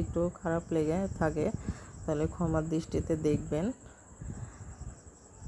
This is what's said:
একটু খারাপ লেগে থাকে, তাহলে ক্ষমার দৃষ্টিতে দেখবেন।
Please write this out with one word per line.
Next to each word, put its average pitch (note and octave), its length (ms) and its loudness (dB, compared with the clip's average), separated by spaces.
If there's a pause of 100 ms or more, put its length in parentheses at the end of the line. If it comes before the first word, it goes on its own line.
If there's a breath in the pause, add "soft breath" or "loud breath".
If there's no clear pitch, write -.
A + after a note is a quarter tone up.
একটু E3+ 180 0 (180)
খারাপ E3 340 0
লেগে D#3+ 260 4 (200)
থাকে, D#3+ 280 2 (560 loud breath)
তাহলে D#3 240 2
ক্ষমার D#3+ 460 2
দৃষ্টিতে D#3 440 0
দেখবেন। D#3 500 2 (1800 loud breath)